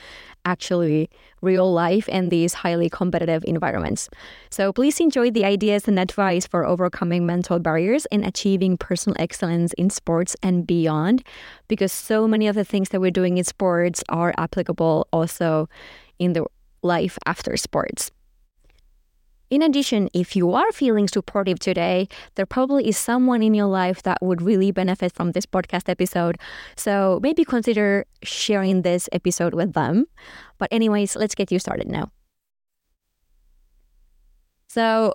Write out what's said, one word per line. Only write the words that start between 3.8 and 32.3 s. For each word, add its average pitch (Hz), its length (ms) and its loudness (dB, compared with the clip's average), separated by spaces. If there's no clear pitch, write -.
So 196 220 -2
please 277 280 2
enjoy 262 300 2
the 214 140 2
ideas 202 440 2
and 196 100 4
advice 185 480 0
for 170 200 0
overcoming 175 600 0
mental 175 320 0
barriers 170 480 0
and 208 180 0
achieving 185 520 0
personal - 420 -4
excellence 170 560 -2
in 185 160 0
sports 175 520 -2
and 180 240 0
beyond, 170 560 0
because 190 240 0
so 220 360 0
many 214 200 2
of 202 60 0
the 208 100 0
things 190 260 -2
that 190 100 -2
we're 185 100 2
doing 180 280 2
in 180 60 0
sports 175 640 0
are 170 280 0
applicable 165 720 0
also 160 580 0
in 175 160 2
the 160 100 0
life 175 420 0
after - 320 -4
sports. - 540 -4
In 285 140 2
addition, 262 500 2
if 175 220 -2
you 175 200 2
are 392 180 2
feeling 214 340 2
supportive 190 540 -2
today, 185 480 0
there 196 120 -2
probably 262 420 0
is 202 80 0
someone 240 480 2
in 220 100 4
your 208 120 2
life 185 360 0
that 185 180 0
would 180 220 0
really 196 300 2
benefit 185 400 -2
from 175 200 -2
this - 140 -4
podcast - 420 -4
episode. 175 480 0
So 196 480 0
maybe 311 220 2
consider 208 640 0
sharing 190 580 0
this 180 300 0
episode 175 420 0
with 170 200 -2
them. 160 320 2
But - 140 -2
anyways, 208 420 0
let's - 220 -4
get 196 160 -4
you 180 80 2
started - 260 -4
now. - 240 -6